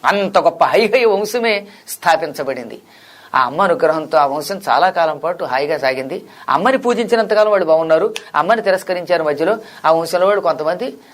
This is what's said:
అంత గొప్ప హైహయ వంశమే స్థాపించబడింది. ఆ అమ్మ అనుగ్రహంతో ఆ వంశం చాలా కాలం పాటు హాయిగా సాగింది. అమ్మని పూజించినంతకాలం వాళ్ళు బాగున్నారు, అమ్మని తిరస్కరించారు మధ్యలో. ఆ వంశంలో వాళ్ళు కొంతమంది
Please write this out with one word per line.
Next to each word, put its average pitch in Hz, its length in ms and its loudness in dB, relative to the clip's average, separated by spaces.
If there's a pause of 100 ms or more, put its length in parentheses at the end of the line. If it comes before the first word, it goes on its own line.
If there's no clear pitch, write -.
(100)
అంత 196 340 0
గొప్ప 165 280 2
హైహయ 226 400 2
వంశమే 214 440 -2 (380)
స్థాపించబడింది. 135 800 -2 (600)
ఆ - 100 2
అమ్మ 147 180 -4
అనుగ్రహంతో 160 540 0
ఆ 143 100 4
వంశం 151 280 -6 (100)
చాలా 139 180 4 (100)
కాలం 156 280 0
పాటు 175 260 -4
హాయిగా 147 320 -2
సాగింది. 135 340 -2 (380)
అమ్మని 233 300 2
పూజించినంతకాలం 214 720 0
వాళ్ళు 180 180 0
బాగున్నారు, 160 340 2 (340)
అమ్మని 208 280 2
తిరస్కరించారు 180 600 -2
మధ్యలో. 156 260 0 (320)
ఆ 160 100 4
వంశంలో 175 340 0
వాళ్ళు 196 180 0
కొంతమంది 165 400 -2 (260)